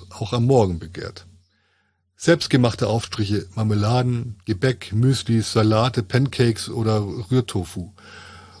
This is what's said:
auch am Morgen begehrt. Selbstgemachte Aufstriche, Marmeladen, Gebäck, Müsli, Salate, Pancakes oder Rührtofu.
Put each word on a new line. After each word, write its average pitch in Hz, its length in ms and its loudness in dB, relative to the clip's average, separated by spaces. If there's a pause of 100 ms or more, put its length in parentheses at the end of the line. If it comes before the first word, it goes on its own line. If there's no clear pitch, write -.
auch - 240 -8
am 117 120 0
Morgen 107 340 4
begehrt. 85 480 -14 (880)
Selbstgemachte 127 720 2
Aufstriche, 104 680 -2
Marmeladen, 113 920 0
Gebäck, 110 480 -4
Müsli, 113 480 2
Salate, 110 640 2
Pancakes 123 640 0
oder 110 320 0
Rührtofu. 101 920 -4 (680)